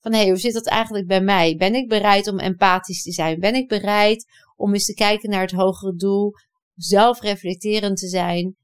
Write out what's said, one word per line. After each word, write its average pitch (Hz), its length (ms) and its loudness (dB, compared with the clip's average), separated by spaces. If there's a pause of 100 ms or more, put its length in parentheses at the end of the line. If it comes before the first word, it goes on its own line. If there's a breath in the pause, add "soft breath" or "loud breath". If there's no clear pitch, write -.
van, 226 120 -4
hey, 214 160 4
hoe 190 80 4
zit 220 160 -2
dat 226 140 -4
eigenlijk 214 400 -2
bij 190 140 2
mij? 180 360 2
Ben 185 180 0
ik 254 140 -2
bereid 208 400 2
om 196 100 -4
empathisch 185 640 0
te 180 100 -10
zijn? 165 280 -4
Ben 202 140 0
ik 254 140 -2
bereid 208 560 2 (320 soft breath)
om 202 160 -2
eens 202 120 0
te 208 100 -6
kijken 214 360 0
naar 196 100 0
het 185 120 -2
hogere 190 420 -2
doel, 196 380 0 (420 soft breath)
zelfreflecterend 202 1200 0
te 185 100 -8
zijn? 180 560 -4